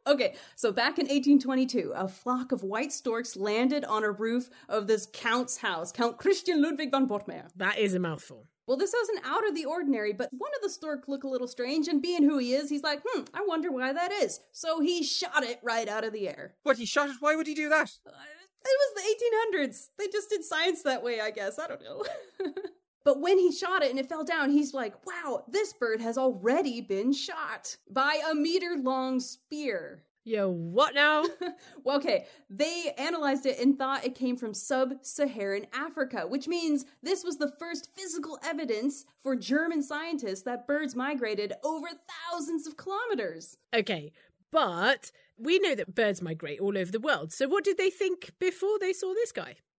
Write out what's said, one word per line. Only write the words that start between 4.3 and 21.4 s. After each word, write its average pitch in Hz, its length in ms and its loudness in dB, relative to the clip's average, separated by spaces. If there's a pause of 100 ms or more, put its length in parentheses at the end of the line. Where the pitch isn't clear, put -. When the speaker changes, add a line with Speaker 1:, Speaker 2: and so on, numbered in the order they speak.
Speaker 1:
of 208 200 0
this 214 260 2
count's 247 440 0
house, 180 340 -4
Count 233 260 0
Christian 349 460 2
Ludwig 302 260 0
von 269 180 4
Bottmeyer. 185 500 -6
Speaker 2:
That 190 200 0
is 202 160 2
a 185 60 0
mouthful. 151 480 -6 (180)
Speaker 1:
Well, 254 120 2
this 381 220 0
wasn't 427 240 0
out 381 240 0
of 392 60 0
the 311 120 -4
ordinary, 277 480 0
but 190 180 -4
one 403 240 -6
of 480 80 -4
the 392 80 -2
stork 294 360 -6
looked 277 180 -4
a 269 40 -4
little 254 180 -2
strange, 277 400 -2
and 302 140 2
being 349 220 2
who 285 160 6
he 247 160 2
is, 285 160 0
he's 285 100 0
like, 294 260 -2
"Hmm, 427 140 0 (140)
I 415 100 -2
wonder 330 260 0
why 262 220 0
that 349 180 0
is." 381 280 0 (120)
So 330 280 -2
he 330 240 2
shot 294 400 0
it 233 180 -4
right 226 260 0
out 214 160 -2
of 220 100 -4
the 208 140 -4
air. - 360 -10
Speaker 3:
What, 269 140 4
he 233 100 -6
shot 285 220 2
it? 262 100 -10
Why 302 160 4
would 311 100 0
he 302 80 -4
do 302 160 -2
that? 302 220 4 (160)
Speaker 1:
Uh, - 20 -20
it 330 560 -20
was 539 300 4
the 392 160 -4
eighteen 466 200 2 (120)
hundreds. 370 560 -2
They 403 80 -2
just 403 240 -4
did 359 120 0
science 330 380 0
that 262 220 0
way, 233 180 -2
I 214 80 -2
guess. 214 300 -6